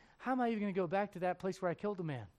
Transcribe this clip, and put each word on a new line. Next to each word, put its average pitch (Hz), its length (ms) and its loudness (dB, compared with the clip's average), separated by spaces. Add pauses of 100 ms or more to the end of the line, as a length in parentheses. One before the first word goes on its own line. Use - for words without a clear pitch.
(180)
How 254 160 -2
am 254 80 2
I 233 80 2
even 226 100 0
gonna 202 140 0
go 185 140 2
back 196 260 0
to 175 60 -10
that 180 200 0
place 190 220 -4
where 180 100 2
I 151 40 -2
killed 208 260 -2
a - 20 -2
man? 127 240 -4 (120)